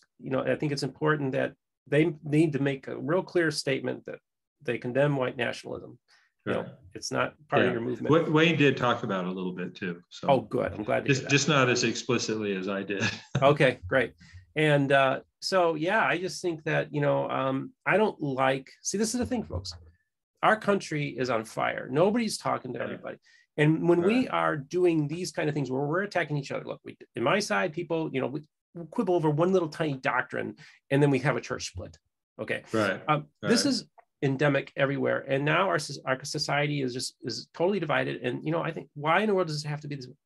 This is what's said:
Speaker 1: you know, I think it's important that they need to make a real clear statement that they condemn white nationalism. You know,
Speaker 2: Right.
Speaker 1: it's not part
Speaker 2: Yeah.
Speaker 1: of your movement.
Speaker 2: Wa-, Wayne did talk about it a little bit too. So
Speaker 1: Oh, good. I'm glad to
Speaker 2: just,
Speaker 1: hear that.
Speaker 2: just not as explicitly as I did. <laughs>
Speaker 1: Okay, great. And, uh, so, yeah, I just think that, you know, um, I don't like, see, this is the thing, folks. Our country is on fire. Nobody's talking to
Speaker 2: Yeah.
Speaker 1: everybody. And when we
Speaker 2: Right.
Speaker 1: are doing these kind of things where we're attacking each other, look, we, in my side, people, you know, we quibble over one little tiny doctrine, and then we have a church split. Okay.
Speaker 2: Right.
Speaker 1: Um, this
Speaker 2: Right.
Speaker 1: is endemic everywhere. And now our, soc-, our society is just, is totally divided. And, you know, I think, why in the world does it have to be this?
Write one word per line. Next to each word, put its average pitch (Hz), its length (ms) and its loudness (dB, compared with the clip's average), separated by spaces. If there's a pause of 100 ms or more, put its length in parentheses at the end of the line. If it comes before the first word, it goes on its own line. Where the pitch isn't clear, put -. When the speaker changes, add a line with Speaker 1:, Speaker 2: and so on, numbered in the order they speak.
(200)
Speaker 1:
you 156 100 -10
know, 131 140 0
I 127 120 0
think 147 160 -2
it's 143 120 -4
important 147 500 0
that 131 200 -2 (340)
they 156 260 4 (100)
need 151 300 2
to 135 60 0
make 139 280 -2
a 120 100 -8
real 143 260 -2
clear 170 280 2
statement 127 560 -4
that - 120 -10 (420)
they 120 160 -4
condemn 135 400 2
white 127 200 -2
nationalism. 120 600 -6 (480)
You 107 80 -2
know, - 80 -2
Speaker 2:
Right. - 80 -8 (260)
Speaker 1:
it's - 160 -10
not 127 240 -2 (140)
part - 120 4
Speaker 2:
Yeah. 127 60 4
Speaker 1:
of 127 60 0
your 117 80 -2
movement. 123 300 -2
Speaker 2:
Wa-, 165 200 4
Wayne 156 260 4
did 139 180 6
talk 123 280 0
about 95 220 -2
it - 40 -2
a - 20 -4
little 92 220 -4
bit 90 220 -8
too. 87 340 -8
So - 180 -8
Speaker 1:
Oh, 131 140 6
good. 107 320 -4
I'm 101 100 -8
glad 120 180 0
to - 60 -6
Speaker 2:
just, 131 140 4
Speaker 1:
hear - 80 -8
that. - 20 2
Speaker 2:
just 139 160 4
not 135 220 4
as 120 140 2
explicitly 110 720 -2
as 95 120 -4
I 98 160 -2
did. 98 200 -4
<laughs> - 400 -2
Speaker 1:
Okay, 143 440 4
great. 131 260 0 (420)
And, 143 360 4
uh, 135 280 4 (200)
so, 175 360 2
yeah, 185 300 0
I 143 120 0
just 175 240 -6
think 170 240 -4
that, 147 280 -2
you 147 80 0
know, 139 280 2
um, 135 420 -2 (140)
I 156 120 4
don't 214 240 2
like, 135 480 0 (120)
see, - 160 -6
this 220 160 -2
is 247 60 -2
the 240 60 0
thing, 240 180 -4
folks. - 300 -8 (720)
Our 190 120 4
country 190 640 -2
is 127 120 -2
on 113 160 0
fire. 113 460 -4
Nobody's 208 460 2
talking 123 360 -4
to 120 60 -8
Speaker 2:
Yeah. 120 60 -4
Speaker 1:
everybody. - 320 -10 (400)
And 160 300 4
when 170 140 6
we 220 260 4
Speaker 2:
Right. - 60 -10
Speaker 1:
are 165 240 2
doing 165 500 0
these 170 240 -6
kind 165 180 -2
of 147 60 -4
things 139 160 -2
where 131 140 -2
we're 160 180 -2
attacking 165 340 -2
each 135 140 -6
other, 110 140 -6
look, 113 180 -10
we, 113 140 -14 (180)
in 113 80 -2
my 165 160 4
side, 196 340 -2
people, 160 400 -4
you 131 80 0
know, 127 60 -2
we 143 140 -6 (500)
quibble 185 240 0
over 156 140 4
one 165 240 2
little 175 160 2
tiny 151 280 -2
doctrine, 117 580 -2 (340)
and 143 140 6
then 143 80 6
we 131 80 4
have 127 180 2
a - 40 -4
church - 260 -8
split. 95 300 -12 (420)
Okay. 110 240 -6 (100)
Speaker 2:
Right. 101 340 0
Speaker 1:
Um, 151 200 0 (140)
this 220 240 2
Speaker 2:
Right. 285 60 2
Speaker 1:
is 220 140 -4 (380)
endemic 139 520 2
everywhere. 127 520 0
And 139 160 0
now 160 240 2
our, 170 120 0
soc-, 147 260 -10
our 131 180 -2
society 147 600 -2
is 127 100 -2
just, 123 300 -8
is 113 300 -8
totally 190 260 0
divided. 139 420 -2
And, 127 240 -4
you 151 60 -2
know, 165 100 0
I 160 100 -4
think, 156 220 -10
why 156 280 2
in 220 60 0
the 208 60 2
world 185 140 2
does 151 180 -6
it - 20 -8
have 147 140 -6
to 151 60 -12
be 147 80 -8
this? 127 120 -12 (180)